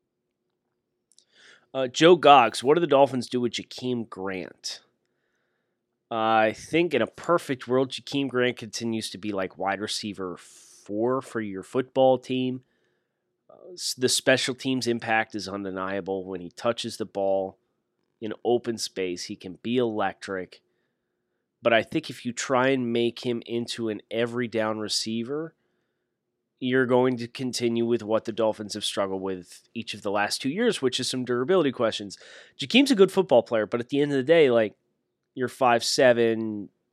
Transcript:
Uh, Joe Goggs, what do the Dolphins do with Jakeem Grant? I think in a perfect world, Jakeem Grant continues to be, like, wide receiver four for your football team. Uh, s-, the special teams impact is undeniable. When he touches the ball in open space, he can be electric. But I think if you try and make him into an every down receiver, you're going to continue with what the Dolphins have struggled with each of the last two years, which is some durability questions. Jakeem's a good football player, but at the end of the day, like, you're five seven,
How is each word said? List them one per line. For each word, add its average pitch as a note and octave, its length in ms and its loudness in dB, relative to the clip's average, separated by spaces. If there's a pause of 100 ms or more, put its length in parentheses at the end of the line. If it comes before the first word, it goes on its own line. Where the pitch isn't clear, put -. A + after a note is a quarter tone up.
(1700)
Uh, C3 160 -2
Joe D#3+ 260 8
Goggs, C#3 480 8
what C#3 120 4
do F3 60 2
the E3+ 60 0
Dolphins C3+ 420 4
do B2 120 -2
with A#2 140 -2
Jakeem A#2+ 540 -8
Grant? - 720 -10 (1300)
I A2 440 2
think D#3+ 420 -2
in A2+ 80 2
a G#2 60 2
perfect - 580 -4
world, C3 240 0
Jakeem - 380 -6
Grant B2 280 0
continues A2+ 540 -6
to G2+ 80 -16
be, G#2 140 -8
like, F#2+ 260 -6
wide F#2+ 220 -4
receiver F#2+ 560 -8
four - 840 -6
for A#2+ 200 -8
your F#2+ 240 -10
football C3 520 2
team. B2+ 460 -4 (880)
Uh, - 220 -20
s-, - 220 -8
the B2+ 140 0
special C3 460 2
teams B2+ 320 -4
impact A2 480 -2
is F#2+ 140 -8
undeniable. F#2+ 760 -6
When F#2 160 -10
he F2 100 -14
touches A#2 460 -6
the G#2+ 100 -8
ball G2 520 -4 (640)
in G#2+ 120 -8 (120)
open A#2 340 0
space, F#2 460 -8
he G#2 100 -12
can F2+ 260 -16
be A#2 160 -4
electric. G2 840 -4 (960)
But A#2 120 2
I A2 100 4
think - 260 -6
if - 160 -16
you A#2+ 80 -4
try B2+ 360 0
and B2+ 240 0
make A#2 340 -2
him A#2+ 200 -4
into A#2 420 -6
an G#2 120 -6 (120)
every A#2+ 340 -2
down A2 320 -2
receiver, A#2 760 -6 (1080)
you're B2+ 260 2
going B2+ 320 2
to A#2 80 -8
continue A#2 580 -4
with A#2 180 0
what G#2+ 220 -2
the A2+ 80 -6
Dolphins G#2+ 400 -4
have G#2+ 120 -8
struggled F#2+ 360 -4
with F#2+ 540 -10
each A2+ 180 -10
of G#2 80 -14
the G2+ 100 -6
last G2+ 300 -2
two C3+ 80 -4
years, G3+ 320 0
which C3 180 -2
is B2 100 -4
some B2+ 160 -6
durability C3 480 0
questions. G#2+ 440 -4 (420)
Jakeem's C4+ 320 4
a C4 40 4
good F#3+ 180 6
football C#3+ 300 4
player, G#2+ 240 0
but A#2+ 140 -4
at A#2 100 -10
the C#3 100 0
end D3 120 0
of C#3 40 0
the C3 60 0
day, D3+ 280 6
like, A2+ 240 2 (600)
you're B2+ 140 -4
five A#2+ 360 2
seven, A2+ 840 2 (220)